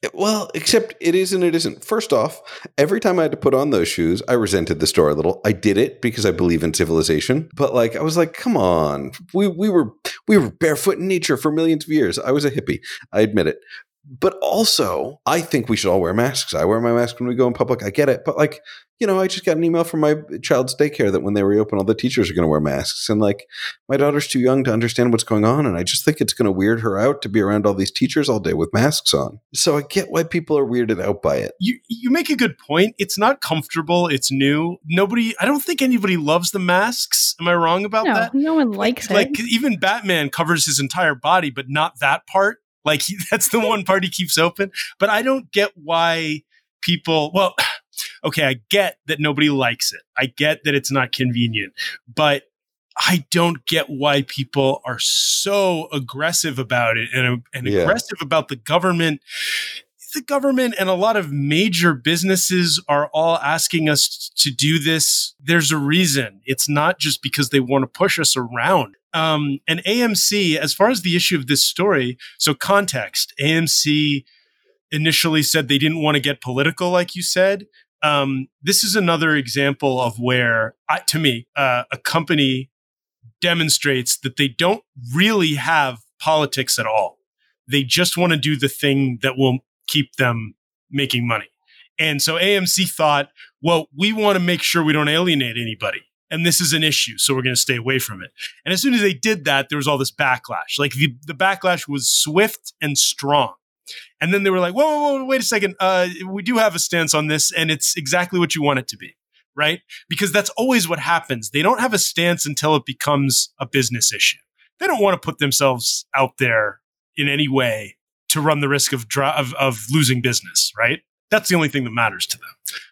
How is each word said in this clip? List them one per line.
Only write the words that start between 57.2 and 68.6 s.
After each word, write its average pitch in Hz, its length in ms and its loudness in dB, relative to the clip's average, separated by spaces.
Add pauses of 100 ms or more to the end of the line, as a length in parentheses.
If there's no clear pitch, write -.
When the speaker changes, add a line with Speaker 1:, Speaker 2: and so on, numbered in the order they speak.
Speaker 2:
and 123 120 -8
Speaker 1:
Yeah. 101 140 2
Speaker 2:
aggressive 196 400 -2
about 156 280 0
the 139 60 -8
government. 165 640 0 (920)
The 294 80 -8
government 262 580 0
and 190 80 0
a 190 60 2
lot 208 240 2
of 165 140 -4
major 165 640 2
businesses 175 920 0
are 147 260 2
all 165 260 2
asking 156 500 0
us - 460 -2
to - 160 0
do 139 260 2
this. 156 560 0 (100)
There's 156 280 2
a 160 60 0
reason. 139 680 0
It's 131 240 -2
not 151 300 0
just 147 240 -4
because 135 260 -4
they 143 100 4
want 131 220 0
to 127 60 -2
push - 320 -2
us - 180 0
around. 123 580 -2 (180)